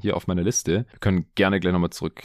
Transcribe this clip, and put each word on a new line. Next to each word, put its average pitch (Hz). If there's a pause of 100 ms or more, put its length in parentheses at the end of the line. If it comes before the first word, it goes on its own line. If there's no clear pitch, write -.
hier 104
auf -
meiner 90
Liste. 92
Wir -
können 95
gerne 98
gleich 90
nochmal 87
zurück -